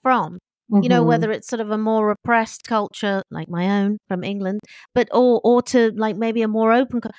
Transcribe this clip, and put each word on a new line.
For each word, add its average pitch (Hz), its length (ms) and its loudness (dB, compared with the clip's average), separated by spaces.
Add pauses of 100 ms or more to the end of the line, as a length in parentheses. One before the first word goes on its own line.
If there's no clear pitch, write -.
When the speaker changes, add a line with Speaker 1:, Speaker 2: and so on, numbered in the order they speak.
Speaker 1:
from, 185 360 0 (320)
you 202 180 4
know, - 120 4
Speaker 2:
Mm-hmm. - 80 2
Speaker 1:
whether 160 220 2
it's - 180 -6
sort 233 120 -4
of 208 100 -4
a 214 80 -2
more 220 280 0
repressed 220 600 -2
culture 208 640 -2
like 160 180 -10
my 185 320 0
own 208 180 -2 (100)
from 180 160 -4
England, 196 360 -6 (340)
but, 240 180 0
or, 247 320 4
or 240 180 4
to, 233 340 2
like, 214 200 -2
maybe 226 260 -2
a 220 60 0
more 220 240 2
open 240 280 0
cul-, 220 180 -10